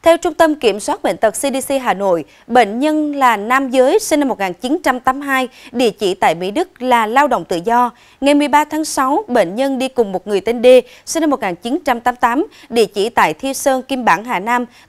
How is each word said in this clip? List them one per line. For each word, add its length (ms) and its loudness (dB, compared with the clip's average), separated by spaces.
Theo 160 4
Trung 160 -4
tâm 220 2
Kiểm 240 0
soát 240 -6
Bệnh 140 -2
tật 140 0
C 100 -8
D 40 -4
C 40 -4
Hà 120 -2
Nội, 320 0
bệnh 320 0
nhân 360 -2
là 220 2
nam 320 -2
giới 300 2
sinh 200 -2
năm 100 0
một 100 -4
nghìn 140 -2
chín 300 -4
trăm 160 -2
tám 200 -2
mươi 80 -8
hai, 200 -2
địa 180 0
chỉ 240 -2
tại 220 0
Mỹ 160 -6
Đức, 300 -6
là 260 0
lao 200 2
động 180 -2
tự 200 -4
do. 260 2
Ngày 120 4
mười 140 2
ba 180 4
tháng 200 -6
sáu, 420 -2
bệnh 280 0
nhân 240 -2
đi 80 -2
cùng 240 -2
một 160 -6
người 140 0
tên 220 -4
D, 40 6
sinh 160 -4
năm 80 2
một 120 -2
nghìn 140 -4
chín 300 -6
trăm 140 -2
tám 140 -2
mươi 80 -10
tám, 240 0
địa 160 2
chỉ 240 -2
tại 240 2
Thi 200 -6
Sơn, 280 0
Kim 240 -6
Bản, 200 2
Hà 140 -4
Nam, 260 -2